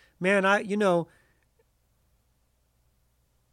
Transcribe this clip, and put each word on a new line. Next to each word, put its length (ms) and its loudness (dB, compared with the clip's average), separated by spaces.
Man, 260 0
I, 160 2
you 160 -6
know, 320 0